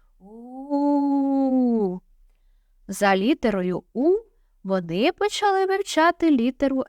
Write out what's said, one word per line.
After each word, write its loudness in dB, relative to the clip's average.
У. 0
За 2
літерою -2
У 2
вони -2
почали 0
вивчати 0
літеру 0